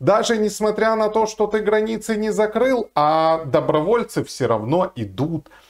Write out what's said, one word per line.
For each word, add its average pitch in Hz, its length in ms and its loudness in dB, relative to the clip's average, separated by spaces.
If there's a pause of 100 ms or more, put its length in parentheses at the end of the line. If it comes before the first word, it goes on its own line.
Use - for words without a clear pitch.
даже 214 360 2
несмотря 214 580 0
на 220 140 2
то, 220 180 0
что 214 200 -2
ты 214 140 0
границы 214 560 -2
не 214 140 -2
закрыл, 226 640 0
а 160 520 2
добровольцы 156 760 0
всё - 240 -4
равно 117 500 0
идут. 117 520 -6 (220)